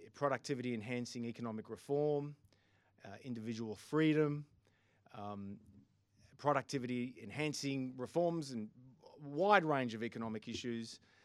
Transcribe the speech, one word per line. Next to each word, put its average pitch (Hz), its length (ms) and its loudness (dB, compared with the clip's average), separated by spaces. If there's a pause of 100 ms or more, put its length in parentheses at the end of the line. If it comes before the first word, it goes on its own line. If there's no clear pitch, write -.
(140)
productivity 127 600 0
enhancing 120 500 -4
economic 117 460 -6
reform, 143 680 0 (680)
uh, 101 180 -12
individual 113 540 -6
freedom, 151 680 4 (680)
um, 101 440 -8 (800)
productivity 127 880 0
enhancing 135 720 -2
reforms 160 560 0
and 110 180 -4 (360)
a - 160 -20
wide 170 420 6
range 135 300 4
of 113 100 -4
economic 113 460 -4
issues, 117 500 -4 (260)